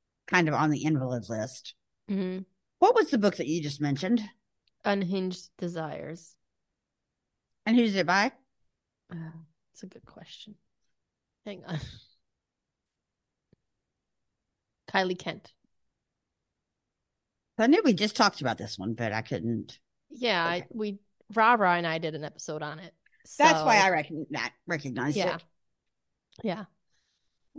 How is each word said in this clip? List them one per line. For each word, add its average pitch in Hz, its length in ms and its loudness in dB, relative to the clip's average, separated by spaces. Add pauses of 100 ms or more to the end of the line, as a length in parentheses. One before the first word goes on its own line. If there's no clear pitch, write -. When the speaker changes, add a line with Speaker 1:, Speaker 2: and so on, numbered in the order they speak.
(280)
Speaker 1:
kind 180 220 2
of 147 60 0
on 151 160 2
the 131 120 -2
invalid 131 460 -2
list. - 460 -8 (340)
Speaker 2:
Mm-hmm. 190 320 -4 (380)
Speaker 1:
What 453 160 6
was 403 160 4
the 277 80 2
book 202 180 2
that 156 100 -4
you 160 140 -2
just 147 180 -8
mentioned? 151 420 0 (600)
Speaker 2:
Unhinged 190 680 -2 (100)
Desires. 160 760 -8 (1300)
Speaker 1:
And 226 120 4
who's 226 180 4
it 180 120 2
by? 196 240 2 (800)
Speaker 2:
Uh, - 40 -14 (560)
that's - 120 -20
a 196 40 -16
good - 180 -20
question. - 500 -20 (920)
Hang 196 180 -14
on. 160 200 -8
<laughs> - 60 -16 (3000)
Kylie 185 260 0
Kent. - 360 -12 (2000)
Speaker 1:
I 226 100 4
knew 339 160 8
we 277 100 6
just 208 220 -2
talked 208 260 4
about 120 160 -2
this - 200 -12
one, 101 160 -4
but 110 200 -4
I 110 80 -2
couldn't. 113 580 -6 (300)
Speaker 2:
Yeah, 220 360 -2
I, 170 120 -2
Speaker 1:
Okay. 175 140 -10
Speaker 2:
we, 208 280 -8 (340)
Ra 226 220 4
Ra 185 200 4
and 170 120 -2
I 160 100 -2
did 160 180 -4
an 147 80 -8
episode 151 380 -10
on 151 180 -8
it. 175 140 -20 (440)
Speaker 1:
That's 311 260 6
why 220 160 6
Speaker 2:
So 190 80 8
Speaker 1:
I - 40 6
recogn-, 160 380 -4
not 123 220 -6 (160)
recognized 143 500 -2
Speaker 2:
Yeah. 170 200 0
Speaker 1:
it. - 60 -16 (1000)
Speaker 2:
Yeah. 180 220 -6 (920)